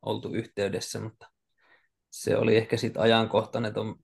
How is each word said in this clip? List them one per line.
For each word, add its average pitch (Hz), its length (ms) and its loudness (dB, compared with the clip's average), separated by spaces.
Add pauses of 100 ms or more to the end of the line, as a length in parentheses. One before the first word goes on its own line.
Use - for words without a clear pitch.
oltu - 320 -6
yhteydessä, 101 640 -4
mutta - 300 -14 (800)
se - 260 0
oli 113 200 4
ehkä 113 200 2
sit 113 200 -4
ajankohtainen 113 800 2
ton 107 300 -6